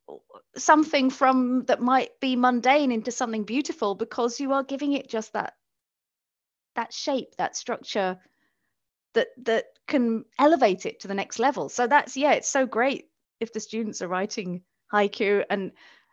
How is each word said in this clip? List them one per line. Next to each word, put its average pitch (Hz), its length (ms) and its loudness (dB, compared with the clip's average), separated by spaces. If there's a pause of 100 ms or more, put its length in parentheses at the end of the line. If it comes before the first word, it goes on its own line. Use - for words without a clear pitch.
(560)
something 302 540 4
from, 254 560 2
that 233 160 0
might 254 380 2
be 254 160 0
mundane 254 540 4
into 226 220 -4
something 220 320 -4
beautiful 233 500 -4
because 233 460 -4
you 269 140 -2
are 277 100 0
giving 277 300 -4
it - 160 -6
just 220 240 -8
that, - 180 -6 (1200)
that 233 160 -6
shape, - 460 -4
that - 180 -4
structure 190 600 -4 (960)
that, - 140 2 (140)
that 226 220 0 (240)
can 233 360 0 (140)
elevate 262 480 4
it - 140 -8
to 196 80 -14
the 196 60 -4
next 196 260 -6
level. 226 280 0
So 240 200 -2
that's, 277 280 2
yeah, 277 180 2
it's - 140 -2
so 262 180 0
great 233 400 -2 (340)
if 220 120 -8
the 226 60 -8
students 220 420 -6
are 190 60 -4
writing 180 560 -6 (300)
haiku. 202 580 2
And 190 220 -4 (400)